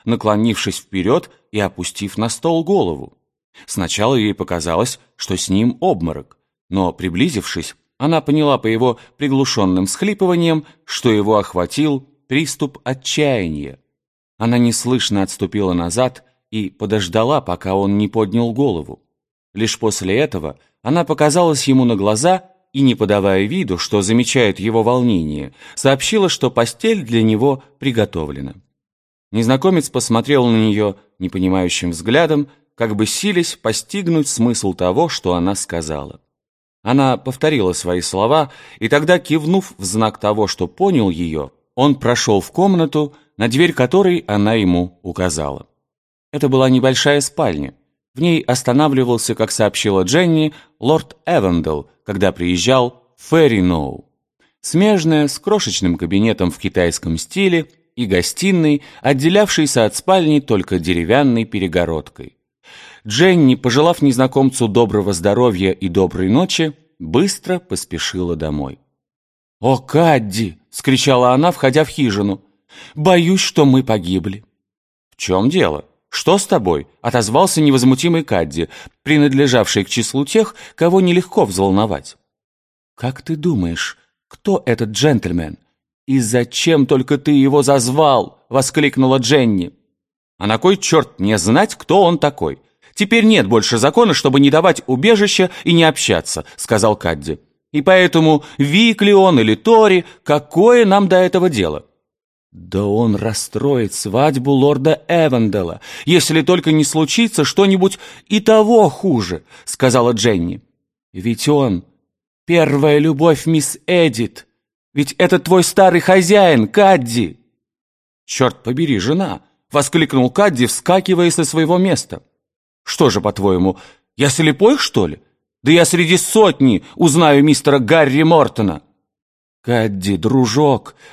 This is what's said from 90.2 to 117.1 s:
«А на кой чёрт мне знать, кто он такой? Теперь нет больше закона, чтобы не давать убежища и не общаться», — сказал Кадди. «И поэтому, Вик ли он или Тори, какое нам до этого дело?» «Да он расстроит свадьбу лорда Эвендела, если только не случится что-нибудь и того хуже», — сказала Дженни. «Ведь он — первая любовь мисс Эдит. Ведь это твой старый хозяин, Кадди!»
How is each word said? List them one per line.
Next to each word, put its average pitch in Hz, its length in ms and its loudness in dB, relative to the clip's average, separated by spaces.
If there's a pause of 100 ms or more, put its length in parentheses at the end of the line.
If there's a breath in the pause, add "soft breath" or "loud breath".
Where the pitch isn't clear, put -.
«А - 80 -6
на 110 120 0
кой 190 180 4
чёрт 160 420 0
мне 101 200 0
знать, 120 360 0
кто - 280 0
он 170 160 2
такой? 107 420 -4 (380 soft breath)
Теперь 214 260 2
нет 208 220 4
больше 113 320 0
закона, 160 340 2
чтобы 135 280 2
не 139 100 6
давать 160 380 2
убежища 190 640 2 (120)
и 170 100 0
не 165 120 4
общаться», — 90 600 -2 (120)
сказал 107 400 0
Кадди. 78 420 -6 (320)
«И 151 100 -2
поэтому, 170 640 4 (140 loud breath)
Вик 202 460 2
ли 202 120 4
он 190 240 6
или 110 160 2
Тори, 214 500 4 (200 loud breath)
какое 196 600 2
нам 196 220 2
до 180 80 2
этого 180 340 2
дело?» 87 380 -4 (640)
«Да 92 360 -6
он 107 280 0
расстроит 110 800 -4
свадьбу 131 560 -2
лорда 139 560 2
Эвендела, 113 760 0 (260 loud breath)
если 160 360 2
только 170 300 2
не 156 100 2
случится 156 600 0
что-нибудь 190 560 0 (260 loud breath)
и 214 140 0
того 220 480 4
хуже», — 110 560 -2 (200 loud breath)
сказала 123 460 2
Дженни. 101 500 -2 (520)
«Ведь 110 360 -6
он — 131 360 0 (640)
первая 147 520 2
любовь 156 480 2
мисс 160 400 -2
Эдит. 151 640 -2 (440)
Ведь 147 260 -4
это 180 200 4
твой 180 240 2
старый 180 380 4
хозяин, 185 680 4
Кадди!» 120 720 2 (840)